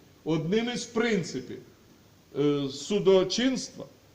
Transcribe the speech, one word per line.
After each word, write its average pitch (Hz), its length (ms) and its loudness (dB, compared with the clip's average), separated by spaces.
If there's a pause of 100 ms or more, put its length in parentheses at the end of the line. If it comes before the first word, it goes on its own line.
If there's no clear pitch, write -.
(240)
одним 170 500 0
із 220 100 -6
принципів, 185 760 -2 (800)
е, 143 300 2
судочинства 190 1160 2 (300)